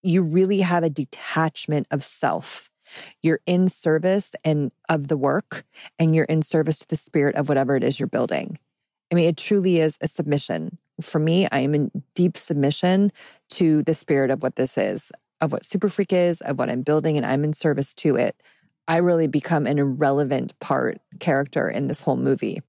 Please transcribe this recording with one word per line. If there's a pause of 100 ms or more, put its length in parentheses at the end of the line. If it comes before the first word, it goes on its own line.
You
really
have
a
detachment
of
self (520)
you're
in
service
and (180)
of
the
work, (340)
and
you're
in
service
to
the
spirit
of
whatever
it
is
you're
building. (540)
I
mean,
it
truly
is
a
submission. (240)
For
me,
I
am
in (240)
deep
submission (380)
to
the
spirit
of
what
this
is, (300)
of
what
Super
Freak
is,
of
what
I'm
building,
and
I'm
in
service
to
it. (460)
I
really
become
an
irrelevant
part, (200)
character
in
this
whole
movie.